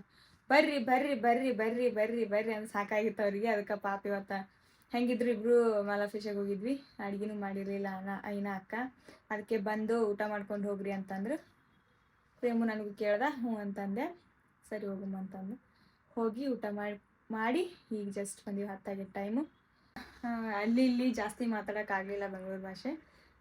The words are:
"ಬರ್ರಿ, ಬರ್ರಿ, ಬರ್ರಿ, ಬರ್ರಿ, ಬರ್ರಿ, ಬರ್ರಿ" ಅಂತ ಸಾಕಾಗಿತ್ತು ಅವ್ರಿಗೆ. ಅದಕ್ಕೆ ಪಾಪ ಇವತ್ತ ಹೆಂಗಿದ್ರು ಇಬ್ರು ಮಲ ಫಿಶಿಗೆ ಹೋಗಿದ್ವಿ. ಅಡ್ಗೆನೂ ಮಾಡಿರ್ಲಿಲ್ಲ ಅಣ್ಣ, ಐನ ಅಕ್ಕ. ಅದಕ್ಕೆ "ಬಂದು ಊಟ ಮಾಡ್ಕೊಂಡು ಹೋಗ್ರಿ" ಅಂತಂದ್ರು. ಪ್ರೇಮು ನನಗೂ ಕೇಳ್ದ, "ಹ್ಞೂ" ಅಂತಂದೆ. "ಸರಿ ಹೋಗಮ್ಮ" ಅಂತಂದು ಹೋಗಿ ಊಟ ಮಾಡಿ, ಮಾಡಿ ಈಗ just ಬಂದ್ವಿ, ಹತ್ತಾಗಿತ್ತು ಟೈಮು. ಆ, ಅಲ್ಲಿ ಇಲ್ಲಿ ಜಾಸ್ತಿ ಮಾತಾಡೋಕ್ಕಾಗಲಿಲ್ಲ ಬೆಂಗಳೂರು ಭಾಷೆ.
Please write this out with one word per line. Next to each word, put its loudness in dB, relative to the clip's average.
"ಬರ್ರಿ, 8
ಬರ್ರಿ, 4
ಬರ್ರಿ, 4
ಬರ್ರಿ, 2
ಬರ್ರಿ, 2
ಬರ್ರಿ" 0
ಅಂತ -6
ಸಾಕಾಗಿತ್ತು 0
ಅವ್ರಿಗೆ. 2
ಅದಕ್ಕೆ 0
ಪಾಪ -2
ಇವತ್ತ -2
ಹೆಂಗಿದ್ರು 2
ಇಬ್ರು 4
ಮಲ 0
ಫಿಶಿಗೆ -4
ಹೋಗಿದ್ವಿ. 0
ಅಡ್ಗೆನೂ -4
ಮಾಡಿರ್ಲಿಲ್ಲ -4
ಅಣ್ಣ, -6
ಐನ -4
ಅಕ್ಕ. -10
ಅದಕ್ಕೆ 0
"ಬಂದು 2
ಊಟ 0
ಮಾಡ್ಕೊಂಡು -2
ಹೋಗ್ರಿ" -2
ಅಂತಂದ್ರು. -4
ಪ್ರೇಮು 2
ನನಗೂ -2
ಕೇಳ್ದ, 2
"ಹ್ಞೂ" -2
ಅಂತಂದೆ. -2
"ಸರಿ -6
ಹೋಗಮ್ಮ" -6
ಅಂತಂದು -8
ಹೋಗಿ 0
ಊಟ -2
ಮಾಡಿ, -4
ಮಾಡಿ 2
ಈಗ -4
just -6
ಬಂದ್ವಿ, -4
ಹತ್ತಾಗಿತ್ತು -8
ಟೈಮು. -2
ಆ, -4
ಅಲ್ಲಿ 4
ಇಲ್ಲಿ 4
ಜಾಸ್ತಿ -2
ಮಾತಾಡೋಕ್ಕಾಗಲಿಲ್ಲ -2
ಬೆಂಗಳೂರು -8
ಭಾಷೆ. -6